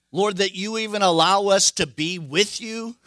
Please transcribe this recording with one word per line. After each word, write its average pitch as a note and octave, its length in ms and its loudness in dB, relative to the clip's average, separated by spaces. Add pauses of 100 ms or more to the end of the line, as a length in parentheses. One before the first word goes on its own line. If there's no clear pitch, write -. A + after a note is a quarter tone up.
(120)
Lord, F#3+ 260 0
that F#3+ 160 0
you G#3 240 -6
even G#3+ 220 -4
allow F#3 460 4
us G3 260 4
to E3+ 140 -4
be D#3+ 320 -6
with E3 420 -2
you A3+ 360 -10 (100)